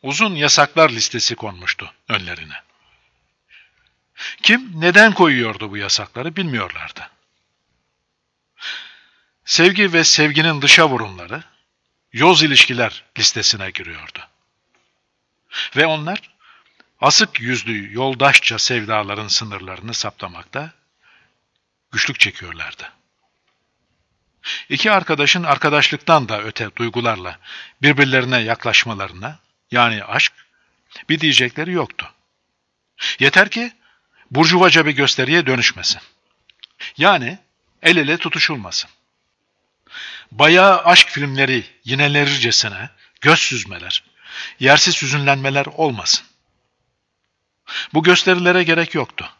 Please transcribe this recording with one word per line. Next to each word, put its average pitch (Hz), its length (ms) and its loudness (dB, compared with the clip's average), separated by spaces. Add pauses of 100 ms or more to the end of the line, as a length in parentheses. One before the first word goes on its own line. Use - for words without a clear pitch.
Uzun 185 320 -2
yasaklar 147 560 2
listesi 113 440 -4
konmuştu 92 600 -10 (140)
önlerine. 87 540 -8 (1800)
Kim, 220 380 0
neden 196 320 6
koyuyordu 120 580 0
bu 101 60 -12
yasakları 113 600 -6
bilmiyorlardı. 127 720 -8 (2250)
Sevgi 190 480 2
ve 165 120 2
sevginin 151 580 0
dışa 165 260 6
vurumları, 104 560 -6 (680)
yoz 156 300 4
ilişkiler 127 600 0 (140)
listesine 104 520 -2
giriyordu. 82 580 -16 (1500)
Ve 147 100 2
onlar, 156 480 -6 (680)
asık - 400 0
yüzlü 110 540 -6
yoldaşça 131 640 0
sevdaların 107 720 -4
sınırlarını 98 680 -8
saptamakta 104 760 -12 (1200)
güçlük 135 280 -4
çekiyorlardı. - 720 -6 (1800)
İki 185 240 0
arkadaşın 165 500 0
arkadaşlıktan 147 840 2
da 104 140 -6
öte 107 340 -10
duygularla 113 600 -6 (440)
birbirlerine 131 560 2
yaklaşmalarına, 110 1000 -4 (320)
yani 117 340 0
aşk, 107 280 -2 (760)
bir 151 120 -2
diyecekleri 147 520 -2
yoktu. - 400 -6 (1080)
Yeter 190 320 4
ki 233 220 -6 (580)
burjuvaca 165 560 4
bir 151 60 -2
gösteriye 139 540 0
dönüşmesin. 120 540 -2 (960)
Yani 160 420 2 (440)
el 170 140 4
ele 156 220 0
tutuşulmasın. 143 720 -6 (1400)
Bayağı 175 520 6
aşk 175 240 6
filmleri 135 580 -2 (180)
yinelerircesine 135 1040 0 (300)
göz 160 180 4
süzmeler, 95 640 -6 (560)
yersiz 147 420 4
hüzünlenmeler 139 640 -2
olmasın. 143 600 -4 (1700)
Bu 160 80 4
gösterilere 180 600 4
gerek 165 320 0
yoktu. - 460 -6